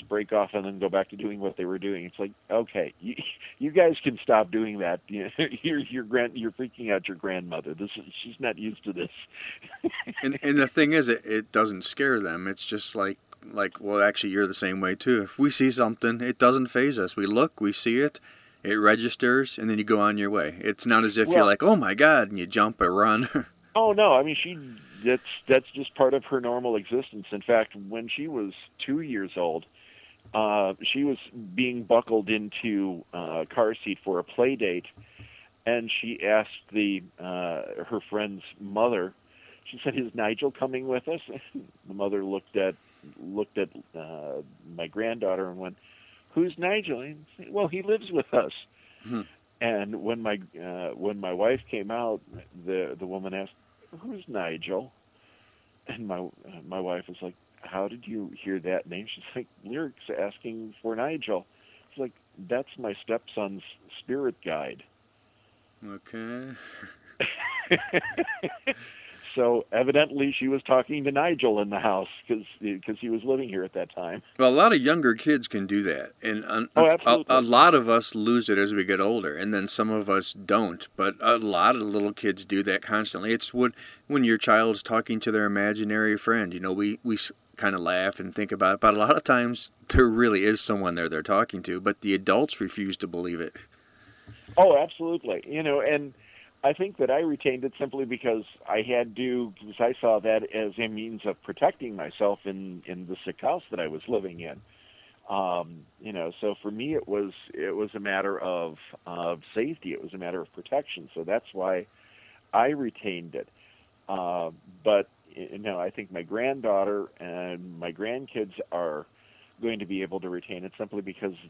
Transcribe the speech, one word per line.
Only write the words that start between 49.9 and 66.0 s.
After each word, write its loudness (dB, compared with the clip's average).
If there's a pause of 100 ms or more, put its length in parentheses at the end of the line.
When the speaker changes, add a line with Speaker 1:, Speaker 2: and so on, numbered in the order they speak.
Speaker 1:
when -4
my, -2 (200)
uh, -8
when -4
my -6
wife 2
came -6
out, -4 (460)
the, -4
the -10
woman -8
asked, -8 (500)
"Who's -12
Nigel?" -6 (960)
And -12
my, -6
uh, -10 (380)
my -8
wife -4
was -16
like, -12 (260)
"How -6
did -16
you -8 (120)
hear -4
that -4
name?" -10
She's -16 (120)
like, -10 (160)
"Lyric's -10 (100)
asking -10
for -4
Nigel." -4 (460)
It's -12
like, -6 (360)
"That's -4 (100)
my -6
stepson's -6 (380)
spirit -4
guide." -6 (1080)
Speaker 2:
Okay. -12 (1200)